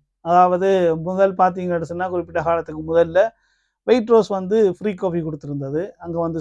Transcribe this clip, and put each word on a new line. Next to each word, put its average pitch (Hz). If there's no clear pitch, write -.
அதாவது 180
முதல் 185
பாத்தீங்கன்னு 180
சொன்னா 175
குறிப்பிட்ட 170
காலத்துக்கு 160
முதல்ல 170
Waitrose 226
வந்து 190
ஃப்ரீ 202
காஃபி 175
கொடுத்திருந்தது. 147
அங்க 170
வந்து 165